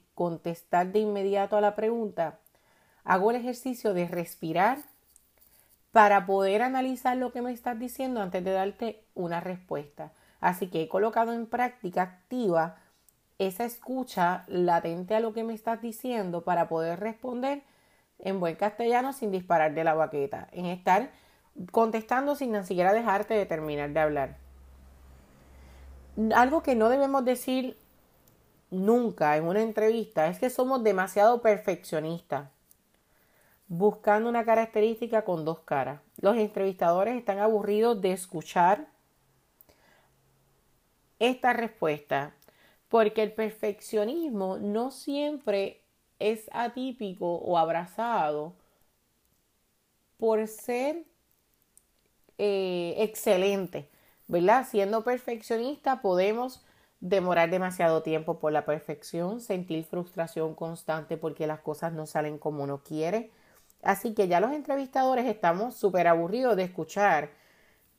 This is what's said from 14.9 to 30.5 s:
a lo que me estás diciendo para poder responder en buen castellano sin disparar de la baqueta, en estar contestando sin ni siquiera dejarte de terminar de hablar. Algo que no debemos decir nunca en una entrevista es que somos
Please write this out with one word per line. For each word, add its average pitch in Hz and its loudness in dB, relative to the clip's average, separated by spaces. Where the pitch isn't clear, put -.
a 220 2
lo 226 -2
que 226 -4
me 226 -6
estás 220 -6
diciendo 220 -6
para 170 2
poder 165 -2
responder 247 -6
en 196 -4
buen 165 -2
castellano 233 0
sin 214 -6
disparar 170 2
de 160 -2
la 160 4
baqueta, 151 -2
en 180 -8
estar 185 2
contestando 226 0
sin 269 -4
ni 208 -2
siquiera 180 2
dejarte 214 2
de 202 2
terminar 151 -4
de 156 0
hablar. 147 0
Algo 269 6
que 262 2
no 220 6
debemos 269 2
decir 254 -2
nunca 190 2
en 160 -2
una 190 2
entrevista 220 0
es 180 -6
que 254 0
somos 254 0